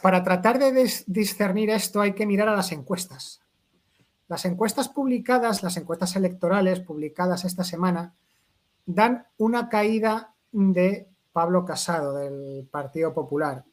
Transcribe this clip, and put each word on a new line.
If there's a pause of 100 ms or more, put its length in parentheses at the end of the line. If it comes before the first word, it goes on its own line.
para
tratar
de
dis-,
discernir
esto
hay
que
mirar
a
las
encuestas. (840)
Las
encuestas
publicadas,
las
encuestas
electorales
publicadas
esta
semana, (720)
dan (100)
una
caída (180)
de (240)
Pablo
Casado,
del
Partido
Popular,